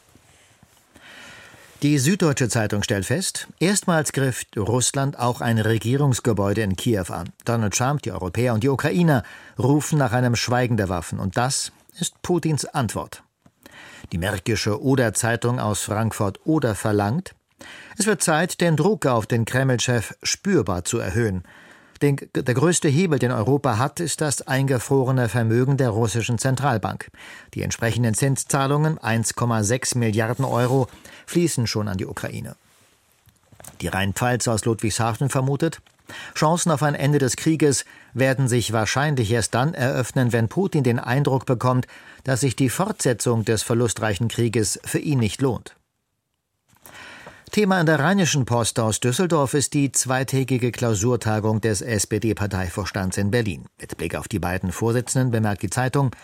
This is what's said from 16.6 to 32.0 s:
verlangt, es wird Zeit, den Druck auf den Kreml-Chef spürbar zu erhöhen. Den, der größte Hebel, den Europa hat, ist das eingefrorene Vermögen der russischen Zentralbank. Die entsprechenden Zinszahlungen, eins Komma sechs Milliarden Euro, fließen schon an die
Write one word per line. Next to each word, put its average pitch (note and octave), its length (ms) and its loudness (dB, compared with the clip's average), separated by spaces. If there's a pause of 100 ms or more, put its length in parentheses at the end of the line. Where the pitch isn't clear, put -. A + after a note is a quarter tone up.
verlangt, G#2+ 580 0 (640)
es G3+ 80 0
wird G#3 160 0
Zeit, E3+ 400 0
den E3+ 140 4
Druck D#3 320 2
auf A#2 180 2
den A2+ 200 0
Kreml-Chef B2+ 760 0
spürbar G#2+ 640 0
zu A#2 140 -2
erhöhen. F#2+ 420 -2 (640)
Den, C#3+ 120 4 (180)
der A#2+ 220 0
größte E3 320 2
Hebel, D3+ 320 4
den B2 120 2
Europa B2 460 2
hat, C3 220 -2
ist E3+ 220 -4
das D3 200 -2
eingefrorene C3 880 2
Vermögen B2 480 2
der B2+ 120 2
russischen A2+ 500 0
Zentralbank. B2 680 -2 (440)
Die G2+ 80 -6
entsprechenden A2 540 0
Zinszahlungen, C#3+ 840 0
eins A2+ 380 -2
Komma A#2 260 0
sechs G#2 320 0
Milliarden A2+ 500 0
Euro, B2 440 2 (400)
fließen D3+ 400 0
schon G#2+ 200 -4
an F#2+ 120 -4
die C3 80 -6